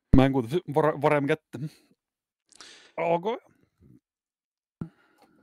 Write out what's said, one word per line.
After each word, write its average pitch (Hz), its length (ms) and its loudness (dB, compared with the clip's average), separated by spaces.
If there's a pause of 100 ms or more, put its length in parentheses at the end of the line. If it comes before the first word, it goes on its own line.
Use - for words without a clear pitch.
(140)
mängud 135 520 4
vara-, 151 320 0
varem 143 320 0
kätte. 151 320 -6 (1300)
Aga 170 420 -4 (2000)